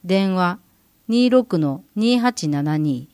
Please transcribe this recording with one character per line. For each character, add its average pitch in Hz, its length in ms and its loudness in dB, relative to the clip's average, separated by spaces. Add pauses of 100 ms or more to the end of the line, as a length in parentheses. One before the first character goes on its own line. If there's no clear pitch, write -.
電 190 300 0
話、 180 240 0 (480)
二 240 240 2
六 240 300 2
の 139 240 -4 (100)
二 233 240 0
八 240 300 -2
七 147 280 -2
二。 143 380 -4